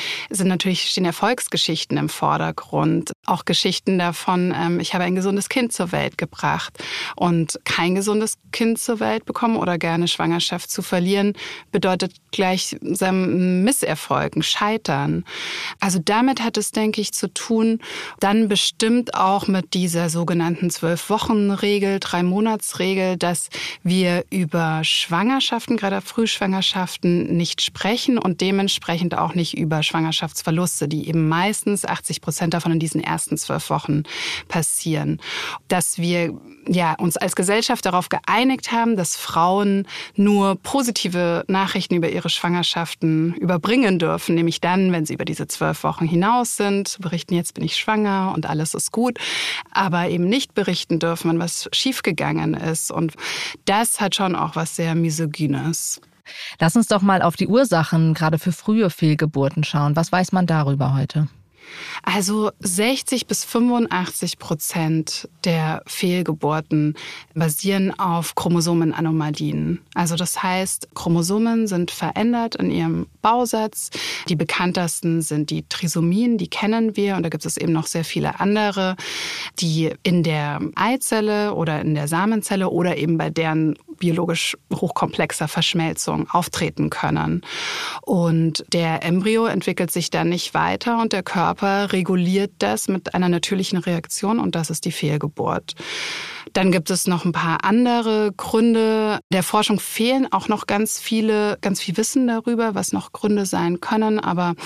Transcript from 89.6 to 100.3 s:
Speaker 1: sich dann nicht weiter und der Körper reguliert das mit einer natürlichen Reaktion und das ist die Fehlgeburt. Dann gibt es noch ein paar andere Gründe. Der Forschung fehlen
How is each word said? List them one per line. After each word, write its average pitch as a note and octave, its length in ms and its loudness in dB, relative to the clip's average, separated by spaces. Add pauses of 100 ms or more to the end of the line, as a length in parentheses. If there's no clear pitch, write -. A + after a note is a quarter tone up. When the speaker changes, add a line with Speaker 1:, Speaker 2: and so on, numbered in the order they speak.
Speaker 1:
sich E3+ 180 -4
dann E3 200 2
nicht - 240 -2
weiter F#3 460 0
und A3+ 120 0
der F#3+ 100 0
Körper E3+ 380 0
reguliert F#3+ 1000 0
das G#3 280 0
mit F#3+ 260 -2
einer F3+ 140 2
natürlichen F#3 500 0
Reaktion F3+ 600 -2
und - 160 -2
das E3 160 -2
ist D#3+ 160 -6
die E3+ 60 -2
Fehlgeburt. - 800 -2 (800)
Dann F#3+ 180 4
gibt F3 180 2
es F#3 160 0
noch F3+ 200 2
ein E3+ 60 2
paar E3 320 0
andere A3 720 4
Gründe. A3 840 2 (100)
Der F#3 120 4
Forschung G#3 360 2
fehlen B3+ 540 0